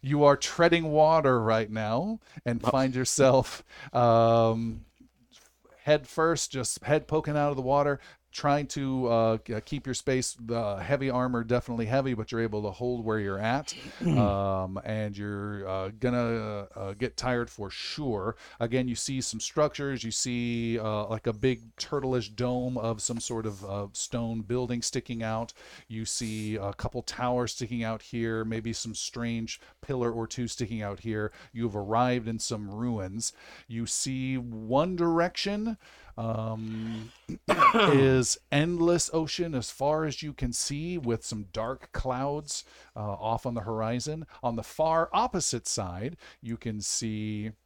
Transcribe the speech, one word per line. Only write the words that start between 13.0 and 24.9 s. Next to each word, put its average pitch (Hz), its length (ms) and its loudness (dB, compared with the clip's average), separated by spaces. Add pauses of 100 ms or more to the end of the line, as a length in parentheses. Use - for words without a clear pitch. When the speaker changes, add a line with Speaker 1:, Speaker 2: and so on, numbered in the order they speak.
Speaker 1:
where 110 160 2
you're 98 200 -2
at. 123 340 0 (260)
Speaker 2:
Mm. 165 200 4
Speaker 1:
Um, 98 640 2
and 107 340 -4
you're, 101 500 -6
uh, 95 220 -2 (100)
gonna, 113 760 0
uh, 98 180 -8
get 110 240 -6
tired 123 320 0
for 98 220 -10
sure. 113 640 -4 (240)
Again, 127 280 0
you 120 80 -2
see 131 260 -4
some 113 180 -6
structures. 139 640 -2
You 113 80 -4
see, 120 680 -2
uh, 107 300 -2
like, 110 180 -6
a 117 80 0
big 113 440 -2
turtleish 127 580 -2
dome 123 420 -2
of 113 240 -2
some 117 180 -4
sort 113 280 -4
of, 101 180 -8
uh, 101 280 -6
stone 117 480 -4
building 120 420 -2
sticking 117 400 -4